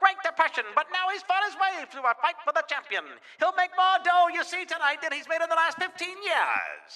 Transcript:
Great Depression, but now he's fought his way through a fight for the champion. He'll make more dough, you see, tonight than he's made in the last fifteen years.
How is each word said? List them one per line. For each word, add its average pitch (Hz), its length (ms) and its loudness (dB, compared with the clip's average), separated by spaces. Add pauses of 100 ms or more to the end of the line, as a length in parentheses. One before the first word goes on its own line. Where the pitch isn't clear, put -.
Great 381 200 4
Depression, 320 420 0 (100)
but 311 160 2
now 370 160 -2
he's 381 160 -4
fought 381 240 2
his 381 80 -6
way 359 320 -2
through 269 160 -14
a 254 180 2
fight 330 220 0
for 339 80 0
the 330 160 0
champion. 202 380 -4 (340)
He'll 339 160 2
make 359 240 0
more 370 240 4
dough, 349 240 6
you 339 160 -2
see, 359 220 -6
tonight 302 360 -2
than 320 120 -4
he's 285 160 -8
made 330 120 -2
in 330 60 0
the 330 80 0
last 330 240 2
fifteen 359 400 -6
years. 107 760 -2